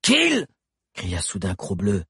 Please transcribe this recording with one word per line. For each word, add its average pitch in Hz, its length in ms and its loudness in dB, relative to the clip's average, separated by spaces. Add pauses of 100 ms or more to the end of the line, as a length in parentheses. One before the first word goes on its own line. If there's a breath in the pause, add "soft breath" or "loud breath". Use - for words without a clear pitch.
Kill! 302 460 4 (460)
cria 90 280 -6
soudain 92 340 -4
Cro-Bleu. 98 540 -2